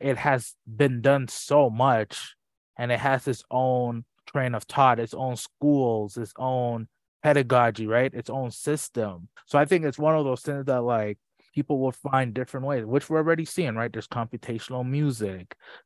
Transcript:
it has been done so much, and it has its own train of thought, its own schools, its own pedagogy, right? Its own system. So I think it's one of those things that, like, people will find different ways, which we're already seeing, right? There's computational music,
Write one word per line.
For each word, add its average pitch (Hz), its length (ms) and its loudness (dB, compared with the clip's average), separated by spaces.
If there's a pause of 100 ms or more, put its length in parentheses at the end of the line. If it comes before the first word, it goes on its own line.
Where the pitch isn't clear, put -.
it 135 160 0
has 135 380 0 (120)
been 120 360 0
done 139 260 4
so 143 400 2
much, 117 640 0 (440)
and 123 120 -2
it 113 100 0
has 135 280 0
its 120 220 -4
own 123 560 -2 (200)
train 127 280 -2
of 110 100 -6
thought, 131 340 4
its 113 160 -6
own 127 220 -6
schools, 120 800 0
its 113 220 -8
own 123 500 -2 (340)
pedagogy, 120 640 4
right? 120 280 2
Its 117 160 -8
own 127 200 -4
system. 107 800 -6 (180)
So 143 120 2
I 147 80 6
think 170 180 2
it's 143 140 -4
one 156 180 4
of 151 80 0
those 127 180 -2
things 143 220 -6
that, 127 180 0
like, 110 360 0 (360)
people 143 240 0
will 131 140 0
find 131 420 -2
different 127 320 -6
ways, 135 200 -2
which 131 220 -2
we're 160 100 0
already 160 260 0
seeing, 139 320 -4
right? 113 160 -2
There's 107 160 -10
computational 120 800 -6
music, 107 640 -2 (320)